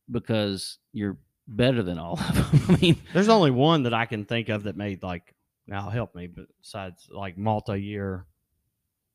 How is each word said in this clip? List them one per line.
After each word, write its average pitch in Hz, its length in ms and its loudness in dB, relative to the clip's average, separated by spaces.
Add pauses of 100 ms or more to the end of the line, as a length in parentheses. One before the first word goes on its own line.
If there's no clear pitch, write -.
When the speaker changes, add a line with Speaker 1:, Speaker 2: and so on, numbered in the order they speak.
(100)
Speaker 1:
because 107 680 -2 (140)
you're 104 260 -4 (300)
better 120 340 2
than 87 160 -4
all 85 160 -6
of - 200 -2
them. - 300 4
<laughs> 180 120 6
I 139 40 0
mean 165 160 6 (160)
Speaker 2:
There's 196 160 4
only 202 220 6
one 143 340 4
that 120 100 0
I 113 120 0
can 107 180 -6
think 113 240 -4
of 107 160 -2
that 98 120 -6
made, 98 260 -6
like, 87 320 -8 (320)
now 98 240 -8
help 110 240 -6
me, 87 140 -12
but 87 180 -16 (160)
besides, 95 480 -14
like, 95 260 -10
multi-year 101 880 -4 (880)